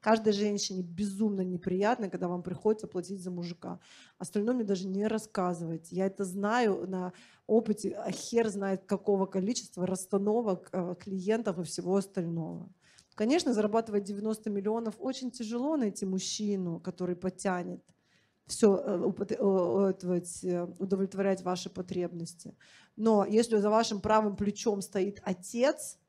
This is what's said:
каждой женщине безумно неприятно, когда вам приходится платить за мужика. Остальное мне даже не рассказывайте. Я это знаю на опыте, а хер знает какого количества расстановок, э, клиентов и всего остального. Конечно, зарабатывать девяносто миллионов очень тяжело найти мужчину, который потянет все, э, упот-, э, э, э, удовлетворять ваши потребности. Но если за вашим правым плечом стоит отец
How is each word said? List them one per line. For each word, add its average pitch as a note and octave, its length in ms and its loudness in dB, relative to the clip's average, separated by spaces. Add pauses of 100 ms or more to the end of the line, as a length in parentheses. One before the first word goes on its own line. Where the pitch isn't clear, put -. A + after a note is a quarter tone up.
каждой A3 320 4
женщине G3+ 500 0
безумно G3 580 -2
неприятно, F#3 680 0
когда F3+ 200 -4
вам F3+ 140 -4
приходится G#3+ 440 0
платить F#3+ 340 -6
за F3+ 100 -8
мужика. F3 500 -8 (380)
Остальное G#3 360 -2
мне A#3+ 100 0
даже G3 220 -2
не G3 220 0
рассказывайте. F3 880 -4
Я F#3+ 100 2
это G3 180 -2
знаю G3 640 2
на F#3 260 -4 (340)
опыте, G#3 500 2
а - 160 -6
хер A#3 360 0
знает G3 360 -2
какого F#3+ 420 2
количества F#3+ 600 -4
расстановок, G3+ 840 0
э, F3+ 280 -4
клиентов G3 580 -2
и F3+ 40 -4
всего F3+ 340 -2
остального. E3+ 720 -4 (460)
Конечно, C4+ 400 2
зарабатывать G#3 500 0
девяносто G#3+ 460 -4
миллионов G#3+ 480 -2
очень C4 320 -6
тяжело A#3+ 460 -2
найти G#3 300 0
мужчину, F#3+ 720 -2
который F3+ 380 -4
потянет F3+ 640 -4 (680)
все, G3 300 6
э, F#3+ 220 0
упот-, G3 340 0
э, - 60 -2
э, F#3 1120 2
э, F3 180 0 (120)
удовлетворять F#3+ 640 0
ваши F3+ 280 -2
потребности. F3 840 -6 (420)
Но G#3+ 280 6
если A3+ 340 4
за G#3 120 4
вашим A3 300 4
правым G#3+ 360 4
плечом G#3 460 0
стоит G3 420 -2
отец A#3+ 760 0 (100)